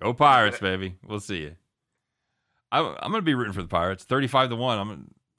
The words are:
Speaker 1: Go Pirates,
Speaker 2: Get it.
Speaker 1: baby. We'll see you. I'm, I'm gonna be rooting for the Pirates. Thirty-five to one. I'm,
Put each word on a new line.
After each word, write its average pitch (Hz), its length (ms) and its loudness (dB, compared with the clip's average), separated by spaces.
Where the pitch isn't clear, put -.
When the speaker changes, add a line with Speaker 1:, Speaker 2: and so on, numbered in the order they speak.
Speaker 1:
Go 113 120 0
Pirates, 120 460 6
Speaker 2:
Get 101 80 -2
it. 92 120 -2
Speaker 1:
baby. 92 180 -8
We'll 104 140 -8
see 98 220 -8
you. 76 140 -14
I'm, 147 140 2
I'm - 120 -6
gonna 220 100 -2
be 156 120 2
rooting 117 200 -2
for 95 80 -6
the 82 60 -12
Pirates. 92 360 -2
Thirty-five 131 460 0
to 117 60 -6
one. 120 220 -2
I'm, 98 360 -10